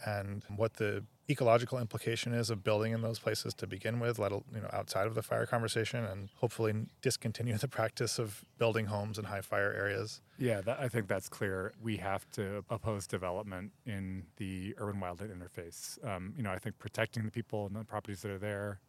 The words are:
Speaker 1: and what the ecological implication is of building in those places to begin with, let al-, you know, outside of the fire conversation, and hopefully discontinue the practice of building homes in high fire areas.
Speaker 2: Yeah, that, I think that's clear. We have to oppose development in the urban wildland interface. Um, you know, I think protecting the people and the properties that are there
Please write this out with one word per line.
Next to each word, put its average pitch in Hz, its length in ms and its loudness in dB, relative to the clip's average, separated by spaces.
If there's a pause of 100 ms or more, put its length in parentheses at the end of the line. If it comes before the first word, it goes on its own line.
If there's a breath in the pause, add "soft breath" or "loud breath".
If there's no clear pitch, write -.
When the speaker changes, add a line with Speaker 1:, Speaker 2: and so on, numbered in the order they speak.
Speaker 1:
and 101 360 -2 (140)
what 110 180 4
the 104 280 0 (280)
ecological 120 480 6
implication 113 540 0
is 117 160 2
of 107 160 -2
building 110 280 4
in 113 100 0
those 113 160 0
places 110 340 -2
to - 140 -6
begin 110 340 -2
with, 117 180 2
let 101 140 2
al-, 101 120 -2 (100)
you 110 80 -4
know, 101 100 -6
outside 98 340 0
of 113 80 -2
the 113 80 2
fire 117 220 2
conversation, 113 600 2
and 98 320 -4
hopefully 113 360 2 (300)
discontinue 120 560 0
the - 100 0
practice 113 500 0
of 107 260 -4 (120)
building 113 300 4
homes 104 320 0
in 101 80 -4
high 98 160 -2
fire 101 340 2
areas. 101 460 0 (160 soft breath)
Speaker 2:
Yeah, 117 240 4
that, 120 160 2
I 135 100 0
think 113 200 0
that's 98 200 0
clear. 95 540 0
We 110 140 0
have 95 340 -2
to 101 400 -2
oppose 104 380 -2
development 92 640 -2 (120)
in 95 380 -4 (140)
the 95 420 -4
urban 101 220 -2
wildland 92 360 -6
interface. - 720 -10
Um, 95 300 -4
you 120 80 -2
know, 101 80 0
I 95 60 -2
think 104 200 -6
protecting 110 460 -2
the 107 80 -4
people 107 340 -2
and 98 80 -6
the 110 100 -6
properties 104 380 -6
that 104 80 -4
are 98 80 -4
there 101 400 -2 (100)